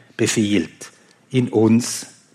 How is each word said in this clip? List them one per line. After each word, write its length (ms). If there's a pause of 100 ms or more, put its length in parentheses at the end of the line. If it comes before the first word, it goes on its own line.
(160)
befiehlt 760 (380)
in 180
uns, 580 (280)